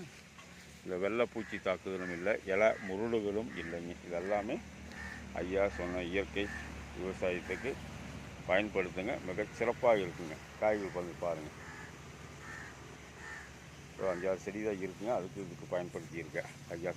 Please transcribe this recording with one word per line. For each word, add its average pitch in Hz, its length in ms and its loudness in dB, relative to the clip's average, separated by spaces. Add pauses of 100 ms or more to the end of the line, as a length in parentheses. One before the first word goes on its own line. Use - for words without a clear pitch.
(840)
இந்த 92 260 2
வெள்ளைப்பூச்சி 110 520 2
தாக்குதலும் 92 500 0
இல்ல, 87 340 2
இலை 98 260 8 (160)
முருடுகளும் 107 720 2
இல்லைங்க. 85 380 -4 (140)
இதெல்லாமே 101 500 2 (720)
ஐயா 92 440 4
சொன்ன 90 240 0
இயற்கை 95 460 2 (520)
விவசாயத்துக்கு 92 760 0 (760)
பயன்படுத்துங்க, 95 680 4 (100)
மிகச் 98 320 0
சிறப்பா 117 360 6
இருக்குங்க. 85 400 0 (240)
காய்கள் 107 340 6
வந்து 87 260 -2
பாருங்க, 82 280 0 (2500)
ஒரு 95 100 4
அஞ்சாறு 92 280 4
செடி 101 260 -4
தான் 107 100 4
இருக்குங்க, 95 420 0
அதுக்கு 95 300 -2
இதுக்கு 87 300 -4
பயன்படுத்தியிருக்கேன் 82 760 -2 (200)
ஐயா 87 280 -2